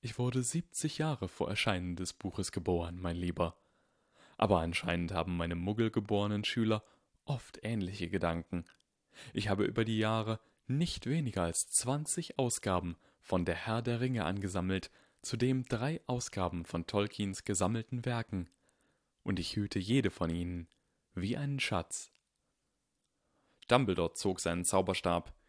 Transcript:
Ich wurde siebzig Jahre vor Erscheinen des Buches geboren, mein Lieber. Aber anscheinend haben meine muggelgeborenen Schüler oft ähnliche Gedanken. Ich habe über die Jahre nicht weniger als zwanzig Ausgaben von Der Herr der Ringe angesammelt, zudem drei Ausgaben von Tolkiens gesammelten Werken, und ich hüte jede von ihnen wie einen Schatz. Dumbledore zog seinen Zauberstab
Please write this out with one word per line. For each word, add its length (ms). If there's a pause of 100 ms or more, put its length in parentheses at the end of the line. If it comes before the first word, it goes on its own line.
Ich 180
wurde 240
siebzig 560
Jahre 300
vor 200
Erscheinen 480
des 160
Buches 400
geboren, 480
mein 160
Lieber. 400 (800)
Aber 220
anscheinend 520
haben 240
meine 180
muggelgeborenen 920
Schüler 400 (400)
oft 380
ähnliche 460
Gedanken. 560 (680)
Ich 160
habe 160
über 200
die 140
Jahre 420 (260)
nicht 400
weniger 360
als 280
zwanzig 680
Ausgaben 580 (240)
von 240
Der 100
Herr 280
der 180
Ringe 240
angesammelt, 680 (320)
zudem 420
drei 420
Ausgaben 580
von 220
Tolkiens 580
gesammelten 600
Werken, 440 (720)
und 180
ich 160
hüte 240
jede 300
von 200
ihnen 380 (460)
wie 220
einen 220
Schatz. 540 (1500)
Dumbledore 460
zog 260
seinen 260
Zauberstab 680 (140)